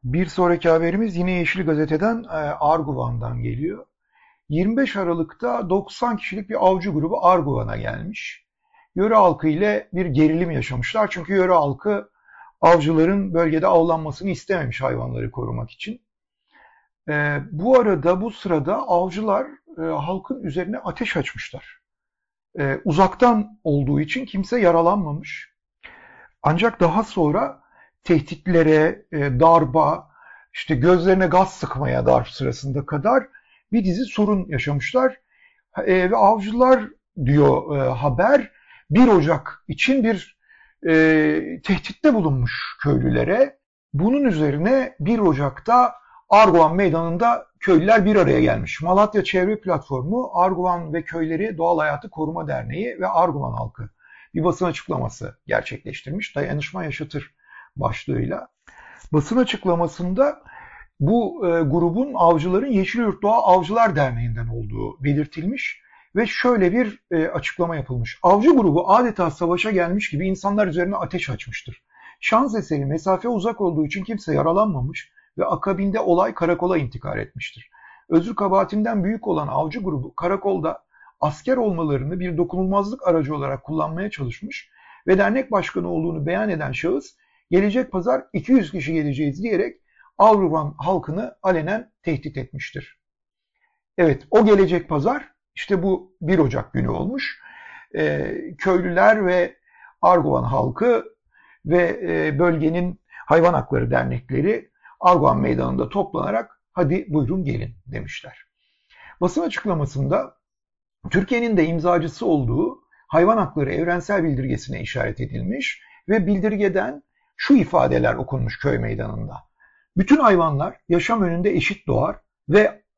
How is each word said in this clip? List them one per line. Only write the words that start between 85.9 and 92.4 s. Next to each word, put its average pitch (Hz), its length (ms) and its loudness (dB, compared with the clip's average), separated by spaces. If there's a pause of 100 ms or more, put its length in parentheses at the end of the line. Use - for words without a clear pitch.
beyan 196 240 -2
eden 151 220 -4
şahıs, - 340 -4 (460)
'Gelecek 202 400 2
pazar 233 320 -2 (100)
iki 208 180 -2
yüz 208 200 4
kişi 160 220 -6
geleceğiz.' 147 500 -2
diyerek 214 380 -4 (360)
Avruvan 175 600 4
halkını 170 640 -4
alenen 190 480 -2 (120)
tehdit 147 340 -6
etmiştir." - 640 -14 (960)